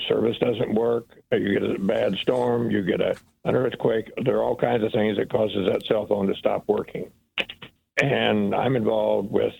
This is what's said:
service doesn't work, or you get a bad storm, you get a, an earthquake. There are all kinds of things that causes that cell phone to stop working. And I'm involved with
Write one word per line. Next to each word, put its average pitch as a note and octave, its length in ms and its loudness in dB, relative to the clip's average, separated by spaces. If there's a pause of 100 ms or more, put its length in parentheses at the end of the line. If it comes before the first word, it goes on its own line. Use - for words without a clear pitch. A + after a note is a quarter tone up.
service A2 320 2
doesn't A#2+ 340 0
work, A#2 340 0 (260)
or A#2+ 40 4
you G#2 220 0
get G2+ 100 0
a - 100 -2
bad A2+ 420 0
storm, A#2+ 500 0
you G#2 100 2
get F#2+ 200 0
a, F#2 140 0 (280)
an A#2 140 0
earthquake. A#2 520 0 (140)
There A#2+ 140 2
are A2+ 60 2
all A#2+ 120 0
kinds A#2+ 300 0
of A2 80 -2
things G#2+ 240 0
that G#2+ 120 -2
causes G2+ 400 0
that A2+ 160 -2
cell G#2+ 220 0
phone G2+ 200 0
to F#2+ 80 -2
stop G#2 320 -2
working. G#2 440 -2 (920)
And A2+ 520 2
I'm A2+ 220 0
involved G#2+ 560 0
with G#2+ 280 0